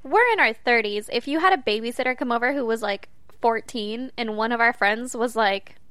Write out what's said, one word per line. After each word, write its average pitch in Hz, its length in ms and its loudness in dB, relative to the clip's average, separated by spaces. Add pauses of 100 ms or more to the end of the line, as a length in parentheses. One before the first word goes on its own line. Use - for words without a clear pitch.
we're 427 280 4
in 403 80 2
our 233 140 4
thirties. 214 580 0
If 240 160 -2
you 294 120 0
had 370 140 4
a 370 40 4
babysitter 240 580 -2
come 247 160 -2
over 233 220 2
who 269 140 -2
was, 226 160 0
like, 202 260 -4 (320)
fourteen 226 760 -2
and 220 220 -4
one 220 140 0
of 233 100 0
our 233 120 6
friends 226 440 0
was 220 180 -2
like, 196 420 0 (140)